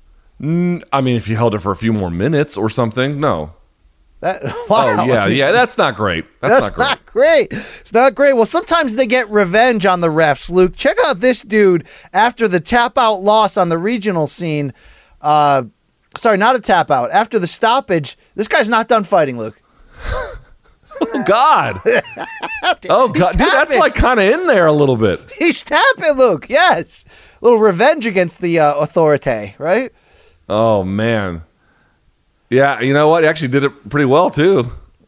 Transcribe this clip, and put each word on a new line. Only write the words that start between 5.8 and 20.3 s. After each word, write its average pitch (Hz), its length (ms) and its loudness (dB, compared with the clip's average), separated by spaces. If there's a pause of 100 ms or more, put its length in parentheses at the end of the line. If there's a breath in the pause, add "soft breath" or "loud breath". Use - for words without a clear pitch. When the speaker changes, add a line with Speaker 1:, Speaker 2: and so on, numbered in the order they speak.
Speaker 1:
great. 92 300 -4 (160)
That's 196 180 0
Speaker 2:
that's - 40 2
Speaker 1:
not 202 120 -6
great. 247 140 -2
Speaker 2:
not - 180 -6
great. 294 400 2 (320 loud breath)
It's - 140 -12
not 240 200 4
great. 277 200 2
Well, 226 120 2
sometimes 320 500 -2
they 254 120 0
get 240 240 0
revenge 208 560 2
on 180 140 0
the 170 80 2
refs, 151 420 0
Luke. 185 240 2
Check 339 300 -2
out 226 160 -2
this 247 200 0
dude 196 460 2 (260 loud breath)
after 226 340 0
the 180 120 0
tap 240 400 0
out 214 240 0
loss 208 340 2
on 180 120 2
the 165 100 -2
regional 190 480 -2
scene. 151 460 -6 (480 soft breath)
Uh, 147 420 2 (540)
sorry, 220 200 2
not 226 180 2
a 240 40 -2
tap 175 320 0
out. 123 200 0
After 214 280 0
the 175 80 -4
stoppage, 170 680 -2 (200)
this 208 120 -4
guy's 254 220 0
not 226 180 0
done 220 180 2
fighting, 143 340 0
Luke. 110 200 -10 (440 loud breath)
<laughs> - 80 -8 (920 loud breath)